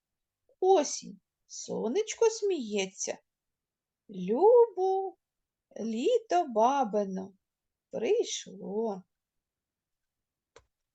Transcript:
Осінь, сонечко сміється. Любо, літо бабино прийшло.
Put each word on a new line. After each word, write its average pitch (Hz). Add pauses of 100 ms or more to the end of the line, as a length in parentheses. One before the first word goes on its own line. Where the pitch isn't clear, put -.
(600)
Осінь, - (280)
сонечко 403
сміється. 226 (920)
Любо, 370 (600)
літо 330
бабино 208 (580)
прийшло. 208 (1900)